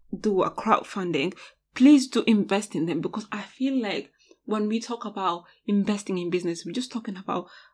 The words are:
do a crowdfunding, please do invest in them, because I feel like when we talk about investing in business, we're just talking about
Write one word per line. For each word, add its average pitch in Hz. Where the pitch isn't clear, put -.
do 190
a -
crowdfunding, 180
please 269
do -
invest 202
in 165
them, 170
because 185
I 208
feel 262
like 190
when 214
we 226
talk 233
about 185
investing 202
in 175
business, 170
we're 170
just 247
talking 220
about 180